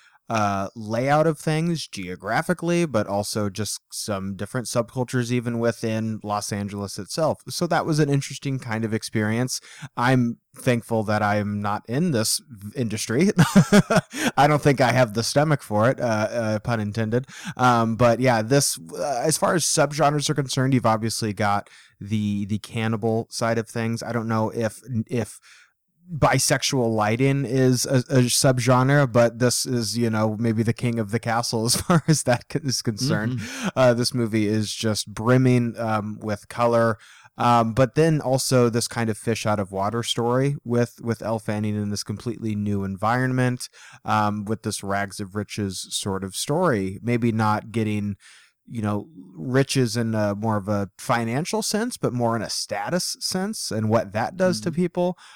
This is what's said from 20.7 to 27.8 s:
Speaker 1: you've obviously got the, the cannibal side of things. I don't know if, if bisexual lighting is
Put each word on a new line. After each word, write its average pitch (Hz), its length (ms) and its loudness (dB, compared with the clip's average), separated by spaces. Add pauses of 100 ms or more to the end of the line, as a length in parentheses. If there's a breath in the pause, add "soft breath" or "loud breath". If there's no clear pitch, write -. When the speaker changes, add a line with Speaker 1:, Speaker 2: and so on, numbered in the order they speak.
Speaker 1:
you've 120 140 4
obviously 110 460 0
got 101 360 0 (300 loud breath)
the, 104 480 -2
the 104 100 -2
cannibal 113 720 -2
side 113 300 0
of 107 100 -6
things. 113 320 -4
I 113 100 -8
don't 113 160 -2
know 110 220 0
if, 113 320 -4 (240)
if - 340 -4 (680 loud breath)
bisexual 131 840 2
lighting 123 520 2
is 127 420 2